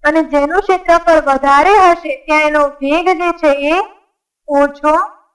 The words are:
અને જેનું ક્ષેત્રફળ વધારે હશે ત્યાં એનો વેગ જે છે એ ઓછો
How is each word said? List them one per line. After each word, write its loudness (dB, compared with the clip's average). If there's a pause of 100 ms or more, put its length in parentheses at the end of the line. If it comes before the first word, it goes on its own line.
અને 0 (120)
જેનું 0
ક્ષેત્રફળ 0
વધારે 2
હશે 2 (140)
ત્યાં 0
એનો 0 (200)
વેગ -2 (160)
જે -2 (100)
છે 2 (200)
એ 0 (720)
ઓછો 0 (400)